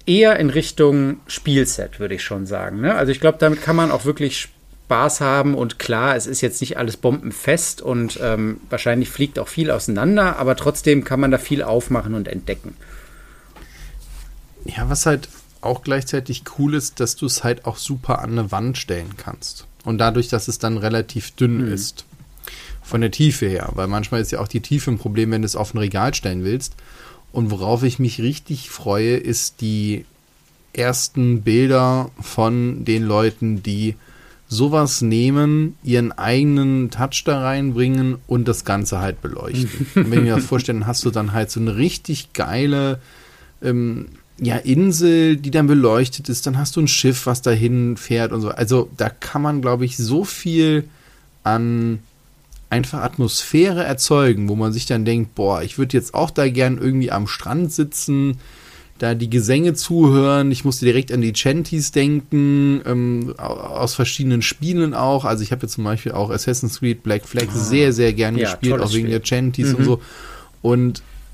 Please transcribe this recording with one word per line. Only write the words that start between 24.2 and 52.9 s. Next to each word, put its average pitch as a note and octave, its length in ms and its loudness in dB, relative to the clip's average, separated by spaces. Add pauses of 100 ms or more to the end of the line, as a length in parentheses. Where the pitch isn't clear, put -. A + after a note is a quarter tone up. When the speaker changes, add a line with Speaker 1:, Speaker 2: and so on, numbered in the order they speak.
Speaker 2:
ist G#2+ 120 -4
ja G2+ 80 -4
auch G#2 80 -6
die A#2+ 120 -4
Tiefe C#3+ 300 -2
ein A2 80 0
Problem, A2 320 -2
wenn A2 120 0
du G#2+ 40 -2
es - 100 -4
auf G#2 160 -4
ein A#2 60 -4
Regal G#2 360 0
stellen F#2 300 -4
willst. B2 300 -4 (560)
Und A2+ 200 -2
worauf G#2+ 340 0
ich B2+ 140 0
mich B2 220 0
richtig C#3 500 -6
freue, A2+ 460 0
ist - 440 -4
die G#2+ 440 -2 (680)
ersten B2 720 0
Bilder C3 680 2 (100)
von A#2+ 640 0
den A2+ 200 0
Leuten, G#2+ 580 0
die G#2+ 320 -2 (540)
sowas C#3+ 520 2
nehmen, C#3+ 840 2
ihren A#2+ 300 2
eigenen C3+ 800 2
Touch B2 340 -4
da C#3+ 180 0
reinbringen C3 840 0
und A#2+ 220 0
das - 160 -2
Ganze G2 360 -2
halt F#2+ 220 -4
beleuchten. - 680 -4
Speaker 1:
<laughs> - 40 -4
Speaker 2:
Und D#3+ 160 4
wenn A#2 80 4
ich A#2+ 60 6
mir A2+ 100 4
das B2+ 100 2
vorstelle, A#2+ 360 -2
dann G#2 80 -2
hast A#2+ 160 -4
du B2 60 2
dann G#2 220 -2
halt A2 180 -2
so - 100 -8
eine A2 160 -2
richtig - 580 -2
geile, C3+ 640 0 (640)
ähm, A#2+ 460 -2 (300)
ja, A#2 180 0
Insel, D#3+ 800 4
die C#3+ 160 -6
dann D3+ 160 4
beleuchtet B2+ 600 4
ist, B2 180 -4
dann C3 120 0
hast - 180 -4
du E3+ 40 0
ein D3+ 80 4
Schiff, - 380 0
was B2 160 0
dahin A#2+ 540 2
fährt A#2 360 -2
und A2+ 80 -2
so. G#2+ 100 -2
Also A#2+ 460 2
da G#2+ 120 0
kann - 320 -6
man, D3 220 0
glaub B2 200 0
ich, B2+ 140 -4
so B2+ 280 0
viel D#3+ 600 2 (600)
an A#2 560 0 (680)
einfach B2 340 -2